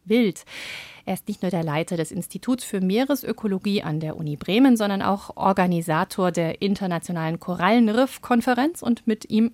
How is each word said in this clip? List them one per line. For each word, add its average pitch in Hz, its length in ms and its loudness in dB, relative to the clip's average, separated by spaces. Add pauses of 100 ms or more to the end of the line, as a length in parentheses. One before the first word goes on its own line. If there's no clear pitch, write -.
Wild. 214 400 2 (580)
Er 190 80 -4
ist - 160 -6
nicht 208 140 -8
nur 180 80 -2
der 170 120 -2
Leiter 165 360 -2
des 156 120 -4
Instituts 202 540 -4
für 196 160 -4
Meeresökologie 208 1000 -2
an 156 180 -4
der 156 160 -6
Uni 151 200 -6
Bremen, 233 420 4
sondern 202 240 0
auch 196 340 -2
Organisator 180 960 2
der 165 300 -2
Internationalen 175 760 -2
Korallenriff-Konferenz. 240 1400 2
Und 233 240 -2
mit 214 220 -2
ihm 220 260 2